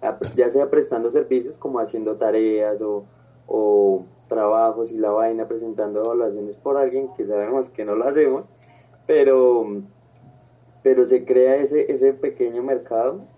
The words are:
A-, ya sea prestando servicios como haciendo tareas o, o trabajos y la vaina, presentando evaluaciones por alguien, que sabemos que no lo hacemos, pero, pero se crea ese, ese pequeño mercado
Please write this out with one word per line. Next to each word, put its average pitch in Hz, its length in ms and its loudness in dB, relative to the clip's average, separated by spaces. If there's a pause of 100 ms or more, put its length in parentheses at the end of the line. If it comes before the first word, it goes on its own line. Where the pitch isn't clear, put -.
A-, 110 160 -6 (180)
ya 123 140 2
sea 139 200 0
prestando 120 400 0
servicios 131 460 -2
como 135 220 -6
haciendo 107 380 -6
tareas 107 680 0
o, 104 220 -6 (420)
o 101 580 2 (240)
trabajos 113 640 0
y 113 60 -8
la 107 120 0
vaina, 113 380 -2
presentando 107 540 -6
evaluaciones 107 540 -4
por 139 200 -4
alguien, 135 400 -2
que 107 100 -6
sabemos 107 440 -4
que 107 160 -10
no 104 80 -4
lo 113 100 -2
hacemos, 139 460 0 (560)
pero, 131 580 4 (1200)
pero 127 240 4
se 123 180 2
crea 127 320 4
ese, 147 340 0
ese 135 220 4
pequeño 120 500 -4
mercado 127 580 -2 (180)